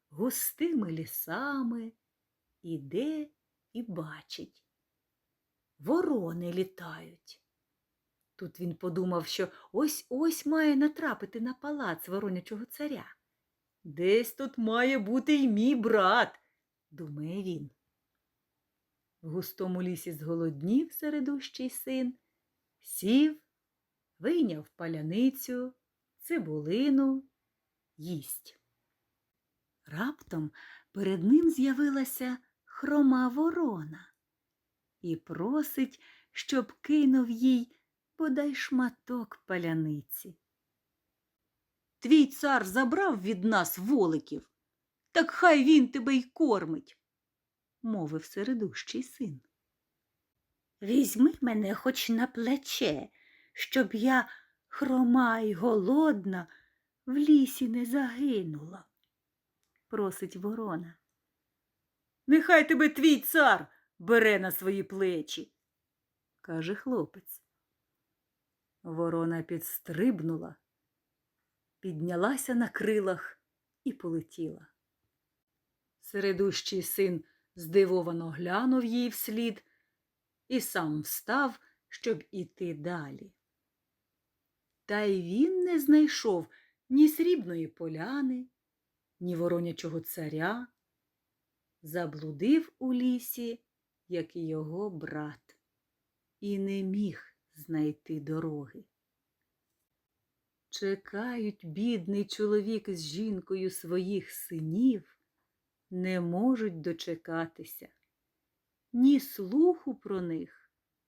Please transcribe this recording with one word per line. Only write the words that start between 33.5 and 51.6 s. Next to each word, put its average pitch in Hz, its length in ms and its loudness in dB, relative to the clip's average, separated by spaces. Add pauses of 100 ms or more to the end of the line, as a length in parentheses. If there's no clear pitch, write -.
і 165 140 -4
просить, 247 840 -4 (300)
щоб - 420 -4
кинув 262 560 4
їй 240 460 2 (420)
бодай 285 380 -2
шматок 247 920 -4
паляниці. 160 920 -4 (1700)
«Твій 277 240 8
цар 269 380 0
забрав 254 560 2
від 185 220 -2
нас 202 340 2
воликів, 180 720 0 (640)
так 330 200 2
хай 311 320 6
він 277 240 8
тебе 269 280 -2
й 254 80 2
кормить», — 185 760 -2 (840)
мовив 160 420 -4
середущий 220 800 -6
син. 160 380 -10 (1400)
«Візьми 254 600 4
мене 214 340 0